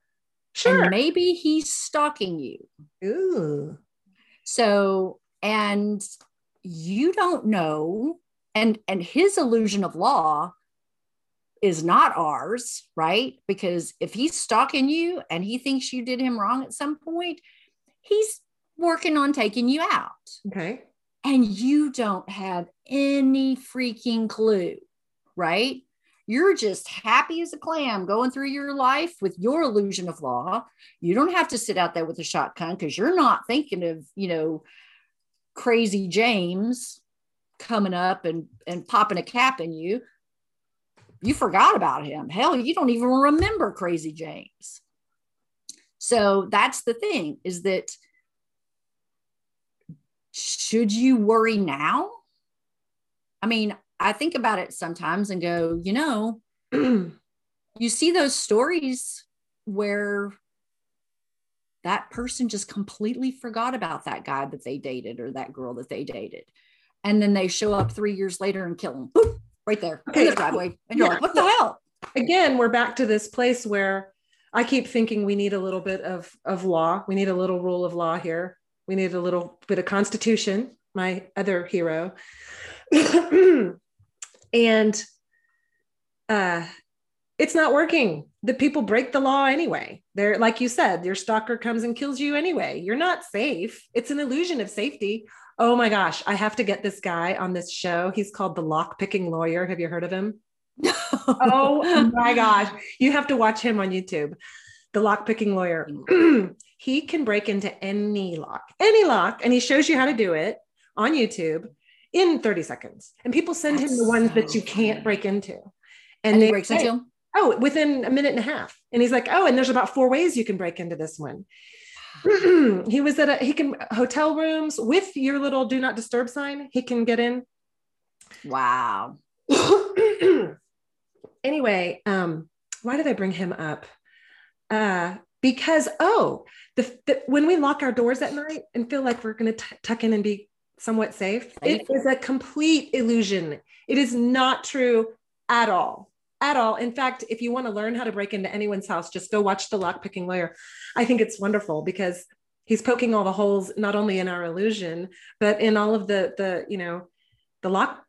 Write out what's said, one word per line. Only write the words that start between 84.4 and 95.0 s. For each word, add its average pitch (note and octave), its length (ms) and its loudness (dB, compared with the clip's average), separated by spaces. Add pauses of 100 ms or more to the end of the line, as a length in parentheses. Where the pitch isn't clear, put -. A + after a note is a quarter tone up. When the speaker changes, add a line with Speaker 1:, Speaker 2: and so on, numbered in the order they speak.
Speaker 1:
And, A3 520 4 (1200)
uh, F3+ 360 0 (720)
it's D#4 180 2
not D#4 200 4
working. C#4+ 540 2 (140)
The G#3 120 0
people D4 280 2
break A#3 300 0
the C#4 80 2
law C4+ 260 2
anyway. C4+ 560 -2 (120)
They're, G3+ 240 2
like A#3 240 2
you B3 60 0
said, G3 360 0
your F#3 120 -4
stalker A3 420 -4
comes A3+ 240 -4
and A#3 120 -4
kills C#4 240 -6
you C#4+ 180 -2
anyway. A#3 440 -4
You're G3 160 -4
not F4 280 -2
safe. G#3+ 680 -6
It's A#3 180 -4
an C#4+ 100 -4
illusion D4 420 -2
of F#3+ 80 -10
safety. G#3+ 560 -6 (320)